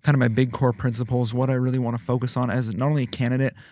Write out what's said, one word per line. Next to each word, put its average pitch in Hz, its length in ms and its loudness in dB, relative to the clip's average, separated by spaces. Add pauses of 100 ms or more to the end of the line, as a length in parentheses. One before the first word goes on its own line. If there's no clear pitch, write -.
kinda 143 140 4
my 127 100 4
big 123 240 2
core 127 200 2
principles, 120 600 -2
what 127 180 0
I 131 40 0
really 127 240 0
wanna 117 200 -2
focus 123 380 -2
on 123 140 0
as 113 240 -2
not 127 120 -2
only 147 180 2
a - 20 -2
candidate, 127 480 0 (180)